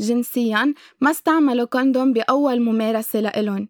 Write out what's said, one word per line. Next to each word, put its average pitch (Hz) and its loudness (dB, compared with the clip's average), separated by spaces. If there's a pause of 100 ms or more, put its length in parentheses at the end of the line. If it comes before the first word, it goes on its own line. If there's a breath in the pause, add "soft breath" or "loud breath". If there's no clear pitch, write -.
جنسيا 233 0 (260 loud breath)
ما 269 2
استعملوا 294 0
كوندوم 254 0
بأول 254 0
ممارسة 220 -2
لإلن. 208 -2